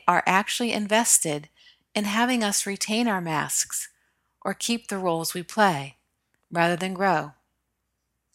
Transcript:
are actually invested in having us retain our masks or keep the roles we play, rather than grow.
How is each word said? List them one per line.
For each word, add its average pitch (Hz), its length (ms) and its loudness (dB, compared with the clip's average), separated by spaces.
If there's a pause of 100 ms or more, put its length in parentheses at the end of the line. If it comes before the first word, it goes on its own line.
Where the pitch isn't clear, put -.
are 175 200 4
actually 208 440 2
invested 202 760 2 (460)
in 208 100 -2
having 233 380 2
us 202 240 0
retain 214 400 -2
our 190 140 0
masks 151 680 -4 (540)
or 196 100 -4
keep 233 340 -4
the 196 120 -6
roles 165 340 -2
we 180 100 -8
play, 160 540 0 (540)
rather 170 240 2
than 190 180 -4
grow. 175 400 0 (1000)